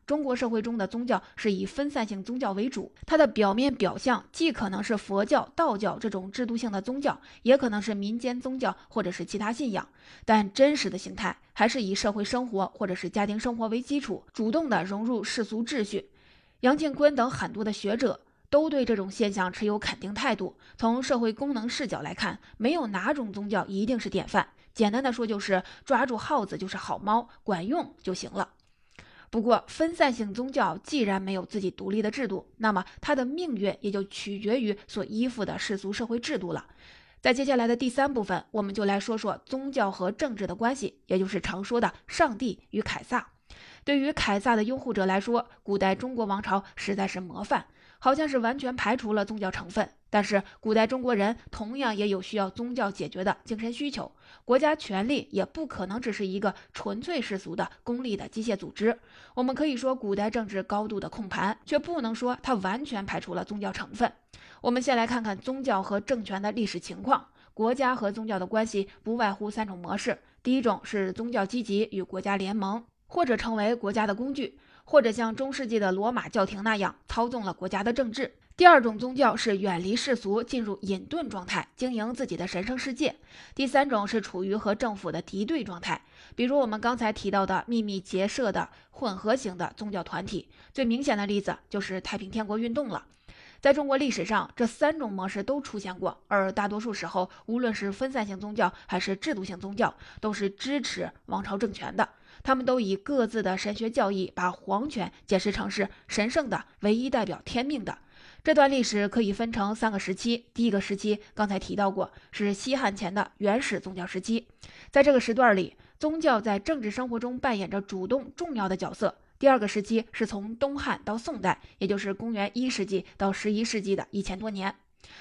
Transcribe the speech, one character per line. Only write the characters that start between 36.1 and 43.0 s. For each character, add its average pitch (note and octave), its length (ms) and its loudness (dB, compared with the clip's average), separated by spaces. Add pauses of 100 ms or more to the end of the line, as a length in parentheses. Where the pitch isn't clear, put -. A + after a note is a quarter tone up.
制 A#3 200 -4
度 E3+ 160 -4
了。 - 100 -6 (560)
在 B3+ 140 4
接 C4+ 100 0
下 C4 120 4
来 A#3 100 4
的 A#3 100 2
第 B3+ 140 0
三 C#4 240 2
部 A3 100 0
分， F3+ 180 -2 (100)
我 G#3+ 100 -2
们 G3 120 -4
就 G#3 120 0
来 G3 120 4
说 A3 200 -2
说 G3+ 260 -2
宗 C4+ 260 -6
教 G#3 200 2
和 F#3 200 -2
政 B3+ 240 -2
治 G3 120 -4
的 F3 80 -4
关 A3+ 200 0
系， - 340 -8
也 F#3 100 2
就 F#3+ 80 2
是 G3 120 -2
常 - 240 -4
说 A#3+ 160 0
的 G#3+ 140 2 (140)
上 C4 320 2
帝 A#3+ 220 -4 (100)
与 G3+ 100 -2
凯 - 220 -4